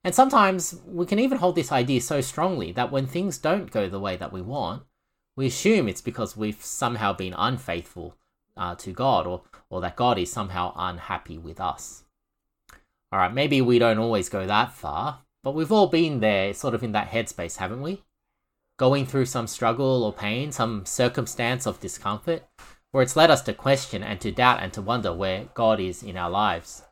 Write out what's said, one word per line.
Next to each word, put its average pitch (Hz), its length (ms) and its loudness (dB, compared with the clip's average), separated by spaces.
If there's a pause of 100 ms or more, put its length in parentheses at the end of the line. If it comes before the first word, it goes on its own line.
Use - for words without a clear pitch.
And 185 100 -2
sometimes 196 600 4 (100)
we 175 180 -4
can 202 140 0
even 262 200 2
hold 175 180 2
this 165 160 0
idea 123 280 2
so 143 200 0
strongly 151 520 -2
that 123 200 -2
when 135 160 0
things 180 300 -4
don't 175 340 -2
go 101 160 0
the 98 100 -6
way 98 160 -2
that 90 180 -8
we 92 80 -8
want, 113 440 -6 (500)
we 135 140 -2
assume 185 400 2
it's 92 120 -6
because - 360 -6
we've 107 260 -4
somehow 110 500 -2
been 90 240 -6
unfaithful, 87 760 -4 (420)
uh, 90 200 -6
to - 160 -12
God, 104 340 2
or, 90 160 -6 (260)
or 90 120 -6
that 90 160 -6
God 123 200 4
is 90 140 -2
somehow 92 460 -4
unhappy 85 600 -8
with 82 220 -14
us. - 440 -8 (1040)
All 95 80 0
right, 92 160 2
maybe 139 260 2
we 120 200 6
don't 113 180 6
always 113 300 0
go 95 180 -4
that 107 240 2
far, 98 520 -8 (200)
but 139 140 -4
we've 160 160 0
all 208 160 8
been 160 320 2
there, 101 340 2
sort 123 200 -4
of 123 100 -4
in 107 80 -4
that 104 180 -2
headspace, 104 460 -6
haven't 107 260 -6
we? 185 220 -8 (720)
Going 131 280 4
through 135 180 0
some 120 220 -4
struggle 123 580 2
or 104 80 0
pain, 120 400 -4
some 113 320 -2
circumstance 123 800 0
of 104 160 -4
discomfort, 123 640 -4 (480)
where 131 100 4
it's 131 140 2
led 160 140 10
us 131 140 6
to 107 100 -4
question 131 480 -2
and 104 180 -8
to 107 100 -4
doubt 123 300 4
and 92 140 -6
to 104 80 -8
wonder 101 320 -2
where 95 400 -2
God 110 260 4
is 92 220 -4
in 101 120 -12
our 90 140 -4
lives. 92 640 -2